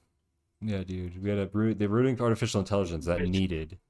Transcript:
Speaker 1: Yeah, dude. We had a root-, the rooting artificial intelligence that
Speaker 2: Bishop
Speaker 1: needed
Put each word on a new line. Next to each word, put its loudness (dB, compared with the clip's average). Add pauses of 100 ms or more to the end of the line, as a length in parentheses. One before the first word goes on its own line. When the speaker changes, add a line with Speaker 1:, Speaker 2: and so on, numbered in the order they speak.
(600)
Speaker 1:
Yeah, -4
dude. -8
We -2
had 2
a 0
root-, 2
the 2
rooting 2
artificial 2
intelligence 0
that 0
Speaker 2:
Bishop 0
Speaker 1:
needed -2 (120)